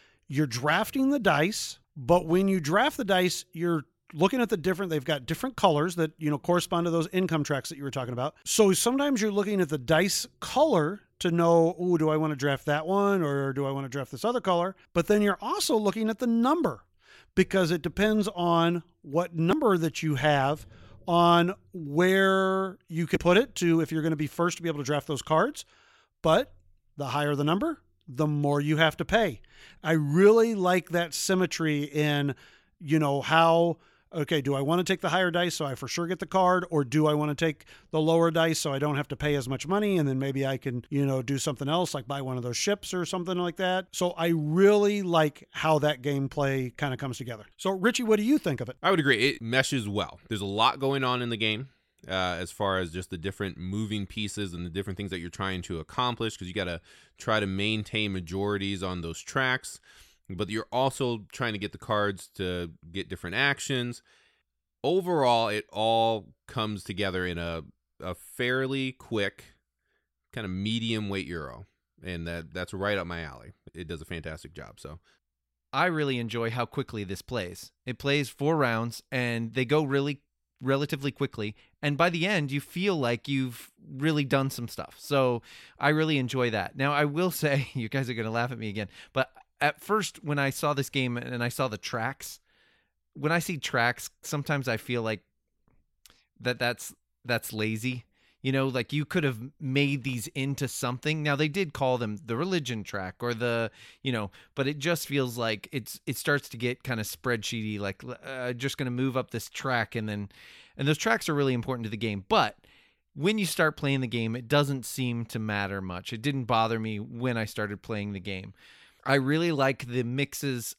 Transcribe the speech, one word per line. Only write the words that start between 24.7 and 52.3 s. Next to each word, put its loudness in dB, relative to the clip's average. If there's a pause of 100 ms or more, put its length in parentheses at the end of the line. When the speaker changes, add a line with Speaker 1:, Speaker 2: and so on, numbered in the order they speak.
Speaker 1:
to -6
draft -2
those -4
cards. 2 (560)
But 4 (440)
the -4
higher 0
the 2
number, 0 (260)
the -2
more 2
you 2
have 4
to -4
pay. 2 (420)
I 2
really 8
like 2
that 0
symmetry 0
in, 0 (440)
you 2
know, 2
how, 6 (360)
okay, 0
do 0
I 0
wanna 2
take 0
the -2
higher 2
dice 0
so -4
I -4
for -10
sure -4
get -4
the -6
card, 4
or 2
do 2
I 4
wanna 0
take -2 (280)
the 0
lower 6
dice 2
so -2
I 0
don't 0
have -2
to -8
pay 0
as -2
much -6
money, 2
and 2
then 0
maybe -2
I -2
can, -6
you 2
know, 0
do -2
something -4
else, 0
like -8
buy -6
one -4
of -6
those -4
ships -2
or -2
something -4
like -2
that? 0
So 0
I -2
really 6
like 2
how 2
that 0
gameplay -2
kinda -4
comes -6
together. -12 (120)
So, -2
Richie, 2
what 6
do 2
you 4
think 0
of -6
it? -12
Speaker 2:
I 6
would 6
agree. 6
It -4
meshes 0
well. -4
There's -4
a -4
lot 2
going 0
on 0
in -4
the -2
game, -2 (380)
uh, -8 (280)